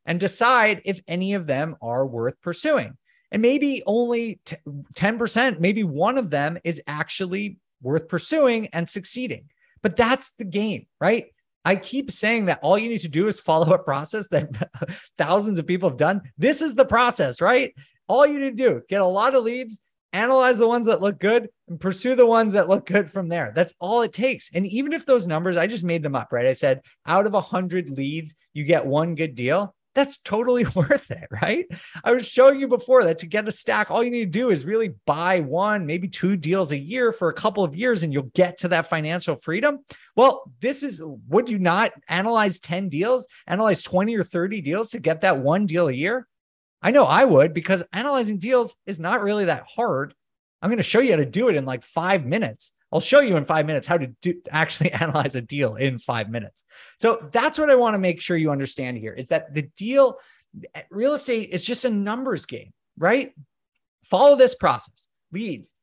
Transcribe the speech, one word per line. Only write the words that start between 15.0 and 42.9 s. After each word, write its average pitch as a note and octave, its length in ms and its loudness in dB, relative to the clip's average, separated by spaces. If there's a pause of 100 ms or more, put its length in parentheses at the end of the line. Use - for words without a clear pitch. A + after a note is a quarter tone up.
thousands F#3+ 400 0
of D3+ 80 -6
people F3+ 240 0
have B2+ 80 -8
done. F#3 240 2 (160)
This C#4+ 240 2
is D4+ 120 -4
the C4 120 6
process, G#3 560 0
right? B3 320 2 (320)
All B3+ 200 6
you D4 120 2
need C4+ 180 -4
to B3 140 2
do, F3+ 180 -2
get G3 140 0
a F#3 40 4
lot G#3 280 2
of B3 100 4
leads, A#3 340 -8 (360)
analyze B3 420 4
the A3+ 100 4
ones A#3 200 0
that F#3+ 160 2
look G3 180 -2
good, A3 300 2 (180)
and E3+ 100 -10
pursue F#3+ 360 -2
the A#3+ 100 8
ones A3+ 300 4
that F#3 160 4
look G3 160 2
good F#3 240 0
from F#3 180 -6
there. D#3 260 -4
That's E3 240 0
all G#3 220 0
it A3+ 140 -2
takes. B3 400 -4
And F3+ 100 -2
even B3+ 300 -4
if D#4+ 100 -6
those A#3+ 220 2
numbers, E3+ 320 0
I E3+ 80 2
just G#3 180 -4
made E3+ 180 -2
them C#3+ 140 -4
up, - 160 -8
right? A#2+ 140 0
I C3 60 4
said, C3 280 0 (240)
out F#3+ 220 2
of G#3 80 -2
a G3 80 2
hundred F3+ 480 -4
leads, D3 440 -6 (200)
you D3+ 100 -6
get D3+ 220 2
one D#3 300 -2
good D3+ 180 -4
deal. D3 400 -2 (200)
That's C#4 240 -2
totally A#3+ 460 0
<laughs> - 120 -4
worth F3+ 340 0
it, - 160 -14 (160)
right? C#4+ 240 -2 (380)
I A#3 80 2
was B3 160 -2
showing C4+ 320 6
you C4+ 80 -2
before B3 360 4
that E3 140 0
to F3 80 -14
get G#3 220 -2
a G#3+ 40 -4
stack, G#3+ 380 -2
all A3+ 140 2
you A#3+ 60 -4
need A3+ 220 -4
to F3+ 60 0
do B3 120 2
is D3 140 0
really G#3 300 -2 (120)
buy E3+ 340 2
one, F3+ 460 -2
maybe F3 200 -4
two F#3+ 300 -2
deals E3 340 0
a D3 80 -2
year A3+ 320 -2
for G3 180 -2
a D#3 60 -4
couple G#3+ 300 -2
of C#3+ 100 -4
years, G#3 300 -2
and D#3 80 -4
you'll C3+ 220 -4
get F3+ 240 2
to F3+ 100 -4
that E3 200 0
financial E3 480 -4
freedom. A#3 440 -2 (340)
Well, A#3+ 300 4 (160)
this C#4 240 -4
is, F#3 180 -10 (260)
would A#3 220 2
you G#3+ 80 -2
not F#3 340 0 (160)
analyze G#3 520 0
ten F#3 280 -6
deals, A3+ 380 -2 (220)